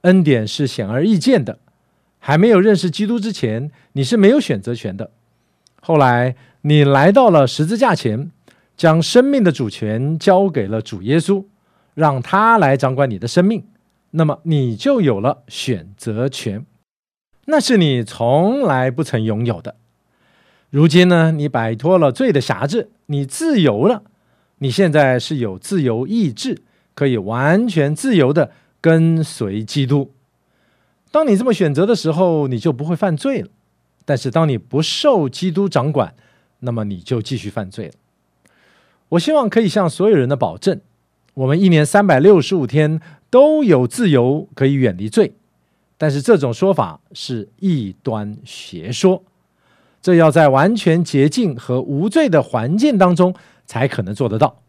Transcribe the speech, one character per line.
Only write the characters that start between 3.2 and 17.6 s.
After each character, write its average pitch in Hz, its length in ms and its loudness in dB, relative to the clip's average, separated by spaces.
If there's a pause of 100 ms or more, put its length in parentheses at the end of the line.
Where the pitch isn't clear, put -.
前， 120 360 -6 (240)
你 139 100 -4
是 131 120 -2
没 202 140 6
有 285 100 4
选 110 220 -4
择 120 120 -8
权 98 220 -10
的。 98 160 -12 (720)
后 165 160 0
来 127 380 2 (260)
你 151 240 4
来 139 260 4
到 247 180 6
了 151 160 6
十 151 200 -2
字 208 120 -4
架 226 160 2
前， 131 380 -6 (460)
将 165 240 4
生 240 240 4
命 277 180 0
的 175 80 4
主 120 180 -4
权 120 480 -6
交 196 300 2
给 131 200 -4
了 110 140 -4
主 98 200 -12
耶 131 180 0
稣， 196 240 -2 (520)
让 147 260 0
他 220 360 2
来 139 200 2
掌 131 180 -2
管 135 140 0
你 98 100 -8
的 117 80 -8
生 175 160 0
命， 208 220 -2 (460)
那 160 120 0
么 151 200 -2
你 135 320 -2
就 262 260 0
有 120 180 0
了 123 300 -4
选 98 480 -8
择 120 320 -6
权， 113 360 -10 (840)
那 302 120 2
是 247 180 2